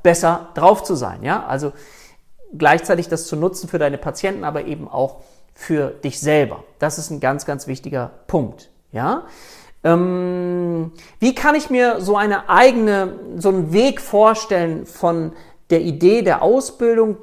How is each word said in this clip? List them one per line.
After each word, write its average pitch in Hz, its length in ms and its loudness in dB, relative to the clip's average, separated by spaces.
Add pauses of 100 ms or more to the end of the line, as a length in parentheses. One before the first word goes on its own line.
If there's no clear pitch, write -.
besser 170 500 2
drauf 185 300 4
zu 185 120 -2
sein, 98 280 -8
ja? 143 220 -4
Also 139 260 -4 (840)
gleichzeitig 165 500 2
das 160 200 -6
zu 160 100 -6
nutzen 175 320 -4
für 170 100 -4
deine 143 180 -2
Patienten, 190 460 -6
aber 151 220 -6
eben 151 240 -10
auch 135 320 -4 (320)
für 147 380 -4
dich - 280 -10
selber. 147 460 0 (120)
Das 156 200 -4
ist 160 120 -12
ein 147 120 -8
ganz, 139 240 -2
ganz 143 220 -8
wichtiger 131 440 -8 (160)
Punkt, 123 420 -4 (220)
ja? 175 320 -4 (600)
Ähm, 175 1080 -2 (280)
wie 262 140 2
kann 294 220 0
ich 302 140 -4
mir 247 320 2
so 202 160 0
eine 202 320 -2
eigene, 208 640 4 (240)
so 175 100 0
einen 185 240 0
Weg 247 300 2
vorstellen 202 840 2
von 165 460 -2 (380)
der 165 120 4
Idee 175 420 4
der 180 180 2
Ausbildung 226 800 2